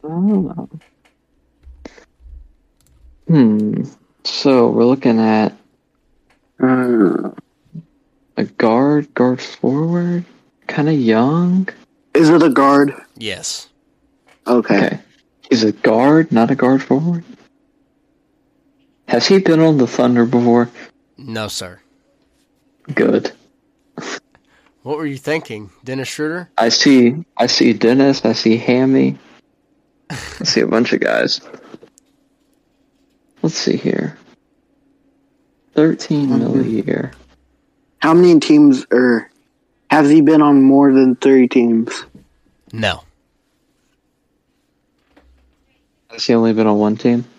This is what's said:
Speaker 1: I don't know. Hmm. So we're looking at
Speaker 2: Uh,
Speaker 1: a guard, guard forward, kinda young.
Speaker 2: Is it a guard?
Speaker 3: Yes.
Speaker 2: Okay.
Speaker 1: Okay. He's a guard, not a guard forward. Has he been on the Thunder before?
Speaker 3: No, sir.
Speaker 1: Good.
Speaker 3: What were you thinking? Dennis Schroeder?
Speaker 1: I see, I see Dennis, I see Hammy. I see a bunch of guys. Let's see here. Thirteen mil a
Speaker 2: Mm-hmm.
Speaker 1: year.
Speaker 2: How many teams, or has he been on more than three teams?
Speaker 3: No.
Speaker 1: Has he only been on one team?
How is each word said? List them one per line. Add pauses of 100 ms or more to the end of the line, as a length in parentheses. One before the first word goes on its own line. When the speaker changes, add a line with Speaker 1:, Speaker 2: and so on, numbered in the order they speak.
Speaker 1:
I
don't
know. (2500)
Hmm. (420)
So
we're
looking
at (1040)
Speaker 2:
Uh, (1080)
Speaker 1:
a (120)
guard,
guard
forward, (440)
kinda
young. (460)
Speaker 2:
Is
it
a
guard? (220)
Speaker 3:
Yes. (760)
Speaker 2:
Okay. (100)
Speaker 1:
Okay. (500)
He's
a
guard,
not
a
guard
forward. (1800)
Has
he
been
on
the
Thunder
before? (480)
Speaker 3:
No,
sir. (1120)
Speaker 1:
Good. (1500)
Speaker 3:
What
were
you
thinking? (140)
Dennis
Schroeder?
Speaker 1:
I
see, (120)
I
see
Dennis,
I
see
Hammy. (920)
I
see
a
bunch
of
guys. (2000)
Let's
see
here. (1600)
Thirteen
mil
a
Speaker 2:
Mm-hmm.
Speaker 1:
year. (840)
Speaker 2:
How
many
teams,
or (640)
has
he
been
on
more
than
three
teams? (680)
Speaker 3:
No. (3000)
Speaker 1:
Has
he
only
been
on
one
team? (140)